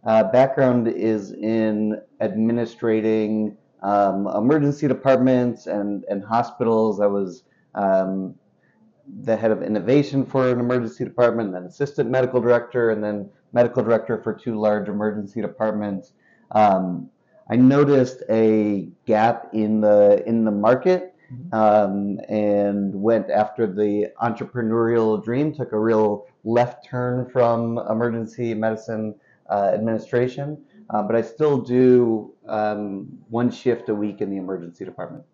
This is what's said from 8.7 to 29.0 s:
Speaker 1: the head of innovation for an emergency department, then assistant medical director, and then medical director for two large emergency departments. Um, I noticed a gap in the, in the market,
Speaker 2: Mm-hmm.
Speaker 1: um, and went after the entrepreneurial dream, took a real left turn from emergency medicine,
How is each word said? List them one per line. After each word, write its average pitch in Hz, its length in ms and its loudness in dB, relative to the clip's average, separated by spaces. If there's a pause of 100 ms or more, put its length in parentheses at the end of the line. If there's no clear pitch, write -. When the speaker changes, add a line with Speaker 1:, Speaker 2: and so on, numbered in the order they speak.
Speaker 1:
the 110 160 -2
head 110 140 0
of 107 100 -2
innovation 127 640 0
for 131 240 0
an 123 100 0
emergency 123 440 -4
department, 113 500 0
then 90 120 -10
assistant 120 440 -6
medical 127 320 0
director, 120 480 2
and 107 140 -2
then 104 260 -6 (240)
medical 120 300 2
director 110 380 0
for 110 120 -6
two 110 260 -8
large 104 300 0
emergency 104 500 -6
departments. 104 720 -6 (400)
Um, 95 580 2 (400)
I 117 60 -2
noticed 135 760 4
a 107 600 2 (160)
gap 113 480 0
in 107 260 0
the, 104 460 6
in 113 180 0
the 110 80 0
market, 127 600 2 (220)
Speaker 2:
Mm-hmm. 123 220 -10
Speaker 1:
um, 101 640 2 (100)
and 101 640 0
went 104 380 0
after 110 340 0
the 104 560 -2
entrepreneurial 113 1000 0
dream, 147 320 -2
took - 160 -8
a 107 80 -2
real 107 480 2 (160)
left 120 420 -2
turn 123 420 -4
from 117 520 0 (100)
emergency 113 640 -4
medicine, 110 640 -6 (340)